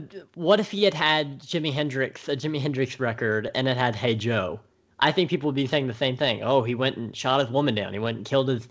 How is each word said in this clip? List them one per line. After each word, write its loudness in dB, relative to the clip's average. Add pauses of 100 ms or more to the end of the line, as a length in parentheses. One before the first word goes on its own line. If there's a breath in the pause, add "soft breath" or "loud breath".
(360)
what 4
if -4
he 0
had 4
had 2
Jimi -2
Hendrix, -2
a 0
Jimi -4
Hendrix -2
record, 0
and 2
it 2
had 2
Hey 0
Joe? -2 (400)
I 4
think 0
people 0
would 0
be 0
saying 0
the -4
same -2
thing. 0
"Oh, 2
he -2
went 0
and -8
shot 2
his 0
woman 2
down. -2
He -6
went -2
and -12
killed 2
his, -4